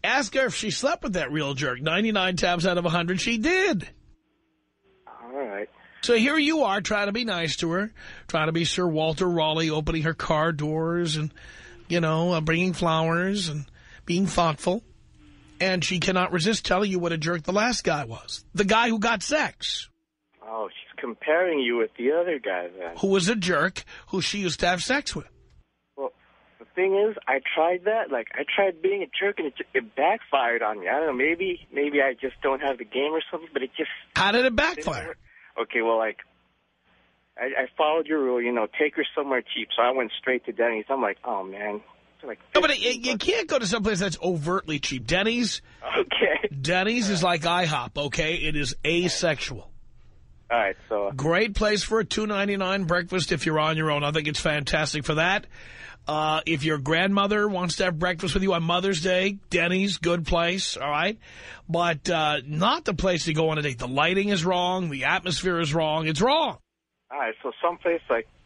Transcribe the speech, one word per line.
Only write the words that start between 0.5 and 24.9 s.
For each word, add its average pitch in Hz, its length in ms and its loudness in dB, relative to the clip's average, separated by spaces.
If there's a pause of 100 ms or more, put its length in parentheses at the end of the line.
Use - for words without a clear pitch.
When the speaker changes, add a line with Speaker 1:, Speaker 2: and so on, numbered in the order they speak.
Speaker 1:
she 214 160 -2
slept 294 320 -2
with 240 100 -2
that 156 180 0
real 147 220 0
jerk. 127 280 -2
Ninety-nine 185 560 2
times 175 280 2
out 175 140 2
of 175 60 -2
a 170 40 2
hundred, 175 320 0
she 233 160 0
did. 339 500 2 (1200)
Speaker 2:
All 120 240 -18
right. 107 380 -6 (320)
Speaker 1:
So 240 140 2
here 269 220 2
you 302 260 2
are 202 180 0
trying 202 260 0
to 196 60 -2
be 240 120 -2
nice 170 320 -4
to 165 140 -2
her, 202 220 -2 (340)
trying 156 200 2
to 160 40 0
be 165 140 0
Sir 180 220 0
Walter 160 420 0
Raleigh, 160 400 2
opening 156 340 0
her 160 100 2
car 160 380 2
doors 160 640 -2
and, 156 180 -4 (540)
you 170 140 0
know, 165 320 2
uh, 160 80 2
bringing 165 320 2
flowers 170 760 2
and 147 180 -6 (400)
being 180 220 2
thoughtful. 175 560 0 (800)
And 185 220 2
she 185 180 -2
cannot 180 320 2
resist 180 320 0
telling 196 260 2
you 180 80 0
what 170 140 0
a 160 40 -2
jerk 160 260 -2
the 180 100 -2
last 220 320 0
guy 156 180 0
was. - 400 -12 (100)
The 202 120 2
guy 226 240 4
who 226 100 0
got 226 240 0
sex. - 640 -2 (560)
Speaker 2:
Oh, 110 240 -4
she's - 300 -18
comparing 156 600 0
you 120 180 0
with 113 200 0
the 123 140 2
other 170 260 0
guy 110 300 -4 (100)
then. 165 200 -10
Speaker 1:
Who 196 100 0
was 190 220 2
a 240 60 2
jerk 175 500 0 (220)
who 190 140 -2
she - 180 -4
used 175 200 -4
to 170 80 2
have 180 160 0
sex 285 320 -2